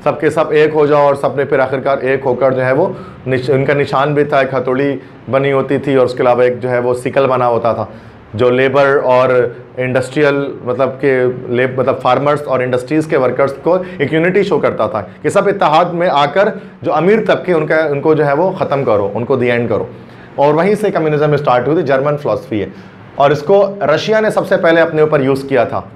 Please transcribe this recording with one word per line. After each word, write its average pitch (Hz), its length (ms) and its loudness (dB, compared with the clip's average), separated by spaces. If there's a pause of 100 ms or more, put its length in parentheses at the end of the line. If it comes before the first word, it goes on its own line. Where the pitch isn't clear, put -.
सब - 140 0
के 214 100 2
सब 156 240 0
एक 156 200 4
हो 151 140 2
जाओ। 147 140 4
और 143 140 4
सब 135 220 -4
ने 139 80 0
फिर 139 140 0
आखिरकार 135 400 -2
एक 135 240 -2
होकर 131 300 0
जो 127 80 -2
है 127 120 0
वो 180 220 0 (320)
निश-, 131 220 -2
उनका 139 240 0
निशान 143 400 0
भी 143 120 2
था, 143 160 0
एक 135 140 -2
हथौड़ी 131 440 -2 (300)
बनी 135 220 0
होती 135 280 0
थी 139 160 -2
और 127 100 4
उसके 127 180 -4
अलावा 123 200 4
एक 123 160 0
जो 127 100 -6
है 123 100 -2
वो 123 140 -2
सिकल 131 340 -2
बना 123 180 0
होता 117 280 0
था, 104 160 -4 (460)
जो 123 140 2
लेबर 135 480 2
और 127 600 2 (220)
इंडस्ट्रियल, 139 760 0 (120)
मतलब 123 240 0 (160)
के 131 220 2 (280)
लेब-, 127 240 0
मतलब 127 240 0
फार्मर्स 143 400 0
और 127 200 -2
इंडस्ट्रीज़ 127 460 -2
के 165 80 0
वर्कर्स 131 340 0
को 175 340 -2 (160)
एक 139 120 -4
यूनिटी 180 300 2
शो 180 140 0
करता 120 300 0
था 107 140 -4
कि - 280 -8
सब 196 180 0
इत्तेहाद 175 460 2
में 170 140 -2
आकर 156 520 0 (240)
जो 139 80 -2
अमीर 180 340 2
तबके 180 280 0
उनका, 156 240 0
उनको 156 380 0
जो 151 80 2
है 143 120 2
वो 180 160 0
ख़त्म 139 320 -4
करो, 104 320 0
उनको 120 220 -2
the 120 220 0
end 117 100 -2
करो। 98 200 -2 (500)
और 143 140 4
वहीं 180 220 2
से 202 160 -2
communism 151 440 0
start 127 320 0
हुई 151 100 2
थी, 180 60 0
जर्मन 139 320 0
philosophy 107 440 -4
है। 92 140 -6 (460)
और 143 120 4
इसको 196 520 2
रशिया 156 360 0
ने 214 120 0
सबसे 185 260 0
पहले 165 240 4
अपने 160 200 0
ऊपर 156 200 2
यूज़ 135 260 0
किया 135 180 2
था। 107 300 -8